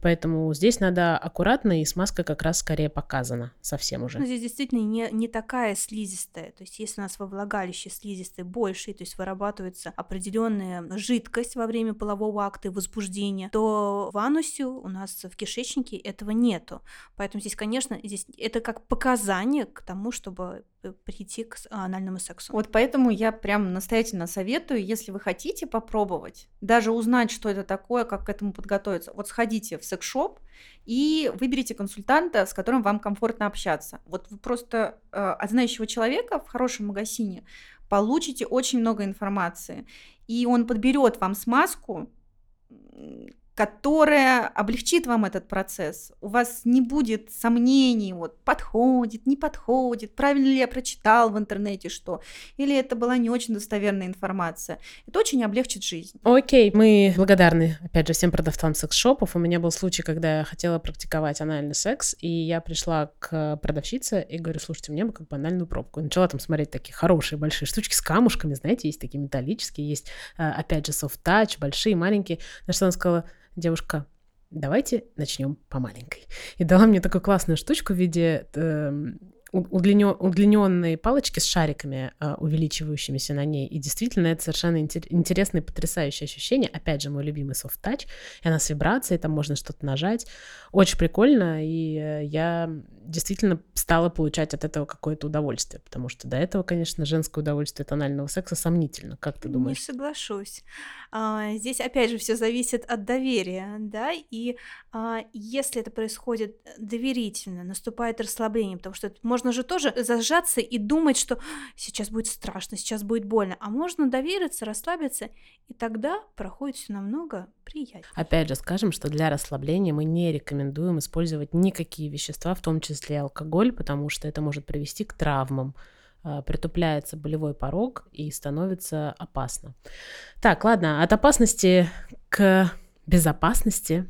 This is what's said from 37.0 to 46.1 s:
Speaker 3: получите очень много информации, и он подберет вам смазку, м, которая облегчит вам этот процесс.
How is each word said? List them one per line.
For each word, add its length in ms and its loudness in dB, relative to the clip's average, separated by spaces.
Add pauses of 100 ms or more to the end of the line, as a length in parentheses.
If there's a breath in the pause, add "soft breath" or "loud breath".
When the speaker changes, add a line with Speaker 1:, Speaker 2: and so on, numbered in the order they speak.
Speaker 3:
получите 580 0
очень 340 0
много 260 0
информации, 800 -4 (420 loud breath)
и 180 0
он 220 4
подберет 540 4
вам 140 0
смазку, 760 0 (600)
м, 580 -20 (280)
которая 920 4
облегчит 580 0
вам 160 2
этот 240 -4
процесс. 720 -6